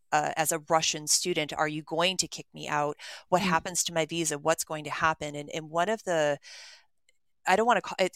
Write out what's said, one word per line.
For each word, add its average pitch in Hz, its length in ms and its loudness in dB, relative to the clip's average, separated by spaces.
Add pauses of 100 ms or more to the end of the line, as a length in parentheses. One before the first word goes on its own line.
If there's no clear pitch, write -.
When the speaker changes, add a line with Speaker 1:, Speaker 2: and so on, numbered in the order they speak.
(120)
Speaker 1:
uh, 147 240 2
as 156 160 0
a 165 160 0
Russian 160 400 2
student? 165 460 0
Are 156 120 0
you 151 160 -2
going 170 360 0
to 165 100 -2
kick - 260 -12
me 151 140 -12
out? 147 300 0 (320)
What 180 120 4
Speaker 2:
Mm. 202 40 0
Speaker 1:
happens 170 400 2
to 175 80 -8
my 160 120 2
visa? 156 320 -2
What's 156 280 0
going 156 180 -8
to 147 60 -8
happen? 156 440 -2
And, 147 180 -8
and 160 180 -6
one 170 180 2
of 220 160 -2
the, 151 360 2 (1080)
I 185 80 6
don't 220 100 4
wanna 233 140 6
call - 200 -8
it, 185 160 2